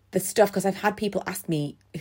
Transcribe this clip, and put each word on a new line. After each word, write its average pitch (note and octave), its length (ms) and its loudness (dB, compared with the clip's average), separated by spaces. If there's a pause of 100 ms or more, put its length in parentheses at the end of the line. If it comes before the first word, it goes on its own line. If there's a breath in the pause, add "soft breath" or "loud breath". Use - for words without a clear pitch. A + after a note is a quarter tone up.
(120)
the F#3+ 80 0
stuff, G3+ 320 4
'cause F#3+ 140 -2
I've G3 120 0
had G#3 200 0
people G3 300 -2
ask F#3 200 -6
me D3 300 -2 (240)